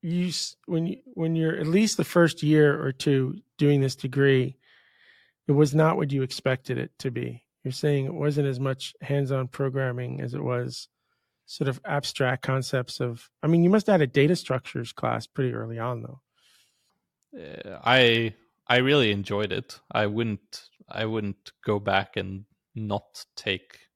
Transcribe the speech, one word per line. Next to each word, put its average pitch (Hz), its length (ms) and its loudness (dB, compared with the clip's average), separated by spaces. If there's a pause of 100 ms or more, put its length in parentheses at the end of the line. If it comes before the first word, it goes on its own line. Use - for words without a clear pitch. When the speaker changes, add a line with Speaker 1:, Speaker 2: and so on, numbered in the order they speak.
Speaker 1:
you, 175 260 -2
s-, - 280 -8 (100)
when 170 200 -2
you, 190 120 -6 (160)
when 165 200 -2
you're 160 220 0
at 151 100 -4
least 208 300 2
the - 80 0
first 170 380 4
year 151 420 4
or 135 80 -2
two 135 460 0 (180)
doing 147 240 4
this 135 160 0
degree, 135 640 2 (880)
it 151 60 4
was 143 220 4
not 156 220 4
what 143 160 -2
you 139 100 0
expected 131 540 -4
it 127 220 -6
to 135 120 -4
be. 120 340 -8 (200)
You're 131 80 -4
saying 143 320 0
it 135 80 -6
wasn't 147 340 0
as 127 140 -4
much 131 400 -6
hands-on 135 480 -2
programming 131 720 -4
as 123 140 -8
it 147 100 -6
was 123 440 -6 (580)
sort - 220 -4
of 131 180 -4
abstract 139 560 -2
concepts 131 580 -4
of, 120 300 -8 (120)
I 143 40 -2
mean, 170 180 4
you 175 60 6
must 208 160 2
have 208 80 4
had 165 80 6
a 143 40 2
data 143 300 4
structures 123 560 -6
class 117 340 -4
pretty 127 280 -4
early 117 240 -8
on, 117 240 -6
though. 123 180 -16 (1200)
Speaker 2:
Uh, 78 420 -14
I, 117 520 4 (320)
I 123 100 2
really 127 360 4
enjoyed 101 380 -2
it. 98 300 -8 (100)
I 107 140 0
wouldn't, 107 640 -6 (220)
I 110 160 -6
wouldn't 107 460 -6 (120)
go 104 140 0
back 98 400 -2
and 95 260 -8 (300)
not 104 500 -6 (100)
take - 440 -6 (180)